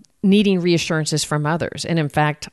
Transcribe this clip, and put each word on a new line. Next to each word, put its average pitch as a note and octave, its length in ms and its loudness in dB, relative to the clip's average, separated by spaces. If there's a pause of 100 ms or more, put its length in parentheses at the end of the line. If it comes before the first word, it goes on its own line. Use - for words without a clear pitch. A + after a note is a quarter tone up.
(220)
needing G3 400 4
reassurances D#3+ 640 0
from D3+ 200 -2
others. D3+ 400 -4
And - 140 -2
in D3+ 100 0
fact, D3+ 440 -2